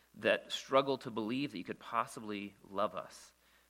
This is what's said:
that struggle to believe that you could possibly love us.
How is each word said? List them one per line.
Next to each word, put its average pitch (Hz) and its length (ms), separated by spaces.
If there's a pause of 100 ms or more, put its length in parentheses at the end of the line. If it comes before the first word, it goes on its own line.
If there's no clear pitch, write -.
(160)
that 104 360
struggle 139 460
to 131 120
believe 117 420
that 101 60
you 95 60
could 110 140
possibly 107 760 (160)
love 98 240
us. - 380 (380)